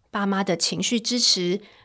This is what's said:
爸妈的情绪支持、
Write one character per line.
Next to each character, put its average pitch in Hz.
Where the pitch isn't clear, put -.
爸 202
妈 196
的 185
情 165
绪 226
支 240
持、 185